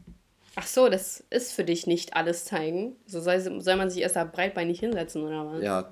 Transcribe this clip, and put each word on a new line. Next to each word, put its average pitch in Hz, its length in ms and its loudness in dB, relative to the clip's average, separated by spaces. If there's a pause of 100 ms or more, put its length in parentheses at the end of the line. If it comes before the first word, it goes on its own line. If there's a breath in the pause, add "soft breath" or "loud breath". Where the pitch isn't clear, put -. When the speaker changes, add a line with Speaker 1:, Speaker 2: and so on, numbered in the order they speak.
(560)
Speaker 1:
Ach 180 120 -6
so, 254 220 6
das 190 400 -2
ist 247 240 -2
für 185 100 0
dich 170 240 0
nicht 170 280 0
alles 170 280 0
zeigen? 180 520 -2 (100)
So 180 160 -8
soll, 180 180 2 (220)
soll 185 160 4
man 190 120 2
sich 180 120 -4
erst 180 160 0
da 170 80 2
breitbeinig 175 560 -2
hinsetzen, 165 420 -2
oder 156 220 -6
was? 156 180 -6
Speaker 2:
Ja, 95 280 0